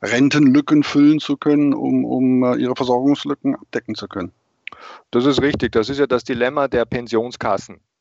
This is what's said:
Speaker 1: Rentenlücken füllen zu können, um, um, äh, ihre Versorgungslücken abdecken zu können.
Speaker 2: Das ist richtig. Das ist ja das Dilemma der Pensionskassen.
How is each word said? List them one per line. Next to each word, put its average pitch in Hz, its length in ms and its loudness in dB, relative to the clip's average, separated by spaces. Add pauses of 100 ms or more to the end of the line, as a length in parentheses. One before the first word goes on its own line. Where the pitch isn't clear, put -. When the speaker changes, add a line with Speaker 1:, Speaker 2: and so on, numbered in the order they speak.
Speaker 1:
Rentenlücken 143 800 4
füllen 147 360 4
zu 143 180 -6
können, 147 360 2
um, 131 320 -2
um, 127 380 0
äh, 123 140 0
ihre 123 180 -2
Versorgungslücken 135 800 0
abdecken - 400 -10
zu 98 120 -12
können. 90 240 -8 (800)
Speaker 2:
Das 120 160 0
ist 135 160 0
richtig. 135 300 -2
Das 110 180 0
ist 139 100 -6
ja 143 60 2
das 123 180 -2
Dilemma 135 440 -2
der 120 180 -2
Pensionskassen. 117 920 -6 (220)